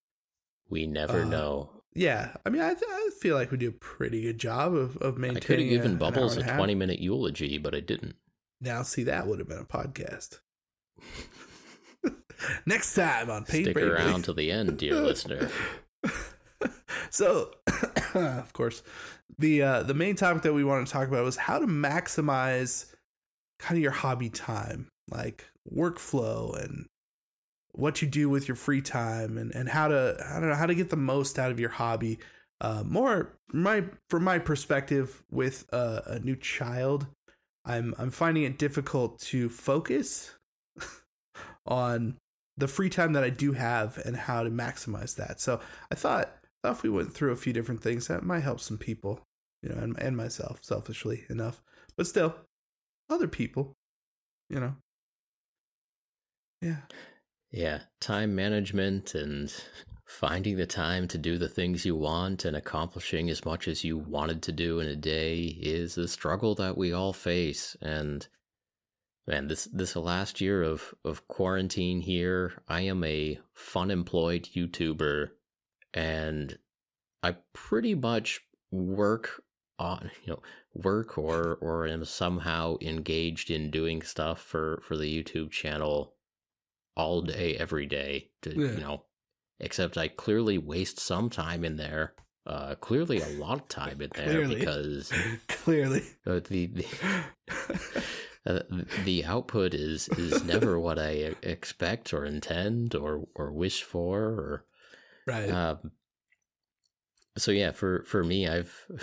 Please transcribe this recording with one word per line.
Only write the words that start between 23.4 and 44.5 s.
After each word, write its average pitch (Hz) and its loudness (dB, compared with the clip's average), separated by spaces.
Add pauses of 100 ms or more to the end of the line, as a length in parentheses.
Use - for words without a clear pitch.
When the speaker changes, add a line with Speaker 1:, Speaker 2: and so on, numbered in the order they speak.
Speaker 2:
kind - 0
of 165 6
your 139 4
hobby 127 0
time, 110 -6 (200)
like, 117 -6 (260)
workflow 113 0
and - -8 (840)
what - 0
you 156 4
do 143 4
with 139 4
your 127 0
free 139 2
time 113 -2
and, 113 -4
and 127 -2
how 151 4
to, 135 4 (120)
I 156 -4
don't 160 4
know, 147 4
how 151 4
to 175 4
get 175 2
the 165 0
most 135 2
out 127 2
of 117 -2
your 117 2
hobby. 113 0 (400)
Uh, 110 -2
more 214 2 (140)
my, 196 4 (260)
from 170 4
my 185 6
perspective 139 2
with 131 0
a, 117 2
a 117 -4
new 127 0
child, 131 0 (580)
I'm, 117 0
I'm 131 -2
finding 160 4
it 135 0
difficult 139 0
to 123 2
focus - 0 (420)
<laughs> - -18
on 120 0 (400)
the 135 2
free 190 2
time 165 4
that 143 4
I 127 4
do 139 2
have 120 0
and 120 -4
how 117 -2
to 117 0